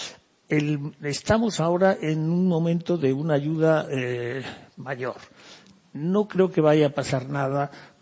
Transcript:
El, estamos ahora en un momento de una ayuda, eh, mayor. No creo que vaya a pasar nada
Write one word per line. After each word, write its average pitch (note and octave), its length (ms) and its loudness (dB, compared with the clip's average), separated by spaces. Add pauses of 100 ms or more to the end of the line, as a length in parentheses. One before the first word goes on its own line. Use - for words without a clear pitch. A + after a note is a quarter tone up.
(480)
El, D3+ 560 -2
estamos G#3 560 0
ahora F3+ 420 2
en D#3 300 0
un F3+ 160 2
momento E3+ 500 0
de C#3 160 2
una D3+ 220 0
ayuda, D#3 560 2
eh, B2 500 -4 (360)
mayor. B2+ 400 -10 (760)
No F#3 340 -2
creo F#3 240 2
que D#3+ 100 2
vaya D3+ 260 6
a - 20 -4
pasar C3+ 400 -4
nada C#3 400 -4 (320)